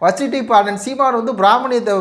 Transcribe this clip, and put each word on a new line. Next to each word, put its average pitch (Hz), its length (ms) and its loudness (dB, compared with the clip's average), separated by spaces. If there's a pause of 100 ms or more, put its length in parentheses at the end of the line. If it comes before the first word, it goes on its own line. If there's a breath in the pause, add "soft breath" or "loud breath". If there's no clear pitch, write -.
வச்சுட்டு 208 320 0
இப்ப 240 240 0
அண்ணன் 202 260 0
சீமான் 262 360 -2
வந்து 226 140 -4
பிராமணியத்தை, 226 680 0